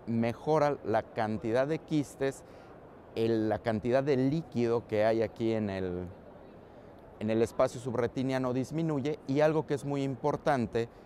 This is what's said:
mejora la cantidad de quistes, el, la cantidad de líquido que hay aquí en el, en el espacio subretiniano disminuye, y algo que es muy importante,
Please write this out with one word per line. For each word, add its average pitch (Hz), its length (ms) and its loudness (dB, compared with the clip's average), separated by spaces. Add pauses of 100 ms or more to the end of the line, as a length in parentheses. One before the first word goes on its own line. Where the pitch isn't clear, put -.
mejora 131 800 2
la 107 180 0
cantidad 113 640 0
de 156 140 -2
quistes, 135 640 -2 (720)
el, 113 320 2
la 104 100 0
cantidad 120 460 2
de 143 120 2
líquido 120 720 0
que 107 180 2
hay 113 180 4
aquí 113 300 0
en 107 160 0
el, 90 380 -4 (1120)
en 107 120 -2
el 110 120 4
espacio 127 380 0
subretiniano 127 720 -2
disminuye, 147 720 -2
y 135 140 0
algo 156 260 4
que 151 80 -2
es 139 100 -4
muy 143 180 -2
importante, 131 840 0 (180)